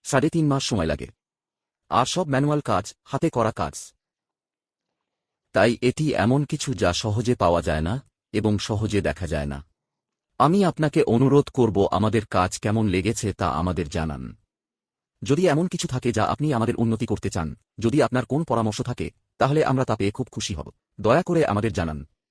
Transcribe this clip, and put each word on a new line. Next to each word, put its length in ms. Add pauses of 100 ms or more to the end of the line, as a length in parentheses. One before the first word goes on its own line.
সাড়ে 260
তিন 180
মাস 160
সময় 280
লাগে। 160 (840)
আর 140
সব 220
ম্যানুয়াল 340
কাজ, 240 (180)
হাতে 260
করা 220
কাজ। 240 (1800)
তাই 160 (100)
এটি 240 (100)
এমন 300
কিছু 280
যা 200
সহজে 420
পাওয়া 260
যায় 260
না 60 (400)
এবং 260
সহজে 420
দেখা 260
যায় 240
না। 80 (800)
আমি 240
আপনাকে 440
অনুরোধ 460
করব 240 (140)
আমাদের 340
কাজ 340
কেমন 280
লেগেছে 460
তা 180
আমাদের 380
জানান। 340 (1000)
যদি 260
এমন 200
কিছু 200
থাকে 240
যা 140
আপনি 280
আমাদের 260
উন্নতি 260
করতে 240
চান, 180 (320)
যদি 220
আপনার 240
কোন 180
পরামর্শ 380
থাকে, 260 (300)
তাহলে 260
আমরা 220
তা 100
পেয়ে 220
খুব 140
খুশি 220
হব। 140 (320)
দয়া 240
করে 220
আমাদের 280
জানান। 260 (320)